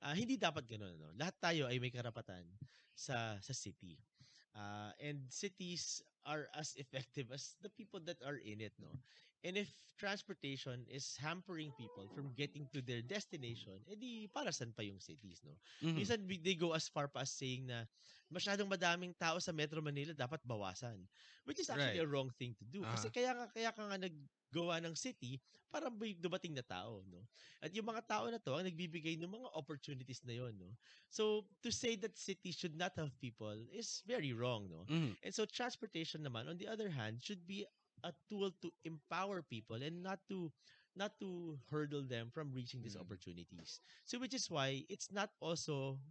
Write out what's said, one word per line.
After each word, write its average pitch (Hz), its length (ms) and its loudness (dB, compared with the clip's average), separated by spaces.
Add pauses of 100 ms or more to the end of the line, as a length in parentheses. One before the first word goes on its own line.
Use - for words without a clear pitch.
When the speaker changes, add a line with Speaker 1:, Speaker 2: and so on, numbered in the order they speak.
Speaker 1:
Ah, 143 80 2
hindi 233 240 4
dapat 156 320 4
ganun, 104 320 -4
no? 76 160 -10
Lahat 165 240 2
tayo 170 240 8
ay 123 160 4
may 123 80 2
karapatan 113 560 -4 (480)
sa, 113 480 0
sa 127 160 -4
city. 90 400 -8 (560)
Ah, 104 480 -4
and 143 320 -4
cities 180 720 -2 (240)
are 151 240 0
as - 240 -4
effective 131 560 -4
as - 320 -8
the 202 80 -8
people 196 320 -8
that 170 160 -4
are 139 160 -4
in 107 240 -6
it, 104 160 -6
no? 151 160 -12 (520)
And 185 160 2
if 185 80 -2 (320)
transportation 139 880 -2
is 135 320 -4
hampering 160 560 -2
people 101 400 -8
from 139 160 -2
getting 143 400 -2
to 143 80 0
their 123 240 0
destination, 120 800 -4
edi 220 400 -6
para 247 240 0
saan 117 240 -2
pa 113 80 -4
yung 101 160 -2
cities, 90 480 -14
no? 73 80 -14 (320)
Speaker 2:
Mm-hmm. 160 160 6
Speaker 1:
Minsan, 214 240 4
bi-, 185 160 -2
they 180 160 4
go 165 160 6
as 160 160 4
far 143 160 2
pa 139 160 -2
as 139 80 0
saying 127 400 -2
na 117 160 -2 (480)
masyadong 202 320 4
madaming 180 480 4
tao 165 240 4
sa 180 160 0
Metro 156 320 2
Manila, 147 320 0
dapat 135 240 0
bawasan. 110 560 -2 (480)
Which 311 160 -2
is 302 80 0
actually 143 320 6
Speaker 2:
Right. 160 80 4
Speaker 1:
a - 0 -
wrong 135 320 4
thing 123 160 -4
to 101 80 -14
do. 143 160 -6
Kasi 110 260 2
Speaker 2:
Uh-huh. 110 60 -4
Speaker 1:
kaya 247 240 4
nga, 240 160 -4
kaya 226 160 2
ka 220 160 -6
nga 196 160 0
naggawa 165 800 0
ng 165 160 -2
city 135 400 -2 (320)
para 294 240 0
may 214 240 -2
dumating 170 400 0
na 123 80 -2
tao, 95 400 -4
no? 95 240 -12 (320)
At 160 160 -2
yung 214 80 0
mga 226 240 0
tao 214 160 4
na 233 160 0
to, 135 160 4
ang 180 80 4
nagbibigay 165 560 0
ng 175 80 -2
mga 233 240 -8
opportunities 139 720 -4
na 120 160 -2
yon, 117 160 -4
no? 92 160 -10 (400)
So, 214 320 4 (160)
to 240 80 -2
say 233 320 2
that 214 160 -4
cities - 400 -4
should 170 160 0
not 170 240 0
have 147 240 0
people 113 320 -4 (160)
is 214 400 -4
very 175 240 2
wrong, 113 400 2
no? 85 160 -10
Speaker 2:
Mm-hmm. 147 320 4
Speaker 1:
And 196 100 -4
so, 214 140 4
transportation 175 800 -2
naman, 123 240 0
on 175 80 -2
the 196 80 -4
other 214 240 0
hand, 117 320 0
should 180 240 -4
be 196 240 -4 (360)
a 170 80 -2 (160)
tool 196 320 4
to 175 80 -2 (160)
empower 175 560 0
people 113 400 -4
and 170 240 -2
not 190 240 -2
to, 180 240 0 (400)
not 202 240 0
to 175 400 -4 (160)
hurdle 147 320 4
them 117 240 0
from 143 240 -2
reaching 127 320 -2
these 104 80 -4
Speaker 3:
Mm. 98 80 -4
Speaker 1:
opportunities. 87 800 -8 (240)
So, 247 160 -2
which 262 160 0
is - 80 2
why 135 480 4
it's - 160 -6
not 202 320 0
also 143 560 2 (140)